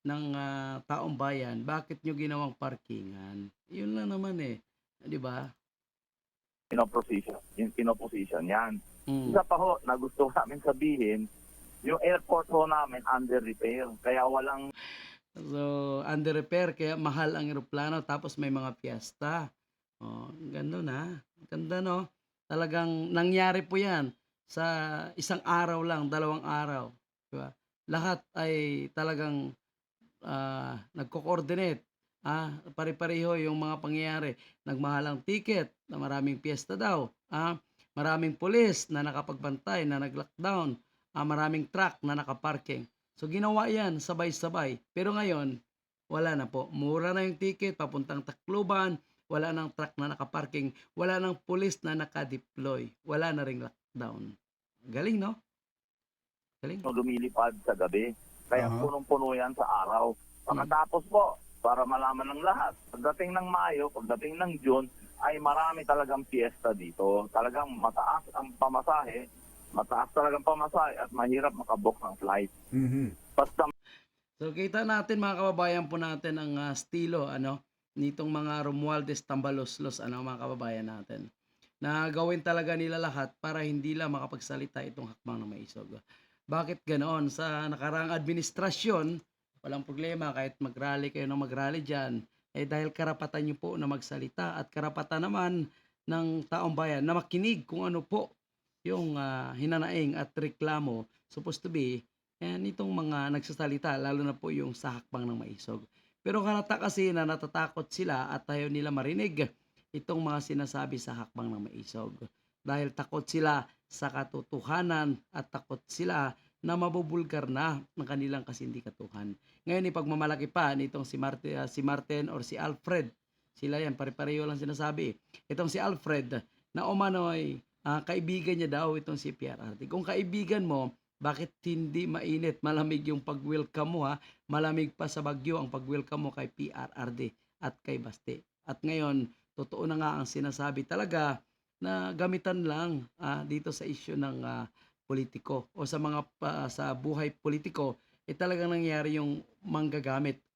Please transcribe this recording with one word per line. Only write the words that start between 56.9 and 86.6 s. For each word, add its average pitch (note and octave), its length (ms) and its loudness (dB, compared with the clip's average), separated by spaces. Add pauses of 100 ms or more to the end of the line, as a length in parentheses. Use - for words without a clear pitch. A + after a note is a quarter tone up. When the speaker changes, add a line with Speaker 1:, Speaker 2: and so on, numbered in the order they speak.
Speaker 2:
sa G2 160 4
gabi. G2 320 2 (400)
Kaya B2 160 6
Speaker 3:
Aha. A2+ 140 2
Speaker 2:
punong-puno C#3 580 4
yan B2+ 160 0
sa A#2 160 2 (160)
araw. A2+ 300 4
Speaker 1:
Hmm. - 420 -4
Speaker 2:
Pagkatapos D#3 480 4
po, G#3 320 8 (240)
para A#2+ 240 6
malaman C3 400 2
ng C#3+ 160 -4
lahat, - 320 4 (160)
pagdating F3+ 480 2
ng F#3 80 0
Mayo, F3 460 4
pagdating A#2+ 420 -2
ng F3 240 0
June, C3 320 4 (320)
ay D3+ 160 2
marami D#3 480 4
talagang C#3 400 4
fiesta A#2 480 2
dito. G2 560 2
Talagang B2 480 2
mataas - 560 2
ang C4+ 240 -4
pamasahe, D3 720 2 (420)
mataas A#2 400 0
talagang D3 320 4
pamasahe D#3 560 4
at - 160 -4
mahirap B2+ 400 4
makabook A2 480 2
ng A2 160 -4
flight. G2 320 2 (240)
Speaker 3:
Mm-hmm. C3 320 2 (240)
Speaker 2:
Basta C#3 320 4 (800)
Speaker 1:
So, D#3 80 -2
kita F#3+ 320 -2
natin, G#3+ 400 2
mga G3 160 2
kababayan F3 480 4
po D3+ 160 -4
natin, D#3+ 340 -2
ang, D3 220 -2
ah, D3 160 0
estilo, E3 560 -2
ano, C3+ 320 -2 (320)
nitong C#3+ 320 0
mga D3+ 400 0
Romualdez D3 560 0
Tambaloslos, C3+ 800 -2
ano, B2 160 -6
mga B2+ 240 -6
kababayan A#2 480 -4
natin, G#2+ 400 -10 (480)
na D#3 320 0
gawin E3 320 2
talaga E3+ 320 2
nila E3 240 0
lahat C#3 400 -2
para D#3 240 -4
hindi D3 320 0
lang D#3 160 -2
makapagsalita C3+ 720 -6
itong B2 320 -10
hakbang A#2+ 260 -8
ng G#2+ 140 -8
Maisog. G#2 400 -14 (560)
Bakit D#3+ 320 -2